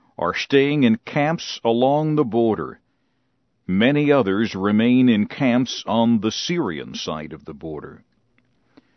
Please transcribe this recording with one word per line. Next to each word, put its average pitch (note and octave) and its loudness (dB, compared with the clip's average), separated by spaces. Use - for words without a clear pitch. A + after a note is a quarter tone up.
are F2 -2
staying C#3+ 2
in A2+ 4
camps D3+ -4
along C#3 0
the D3+ 2
border. G#2 -2
Many C#3+ 2
others G#2+ 2
remain A2 4
in G#2 2
camps B2 -2
on A#2 2
the G#2+ -2
Syrian F2+ -6
side D#2 -10
of D#2 -18
the D#2 -14
border. D2+ -14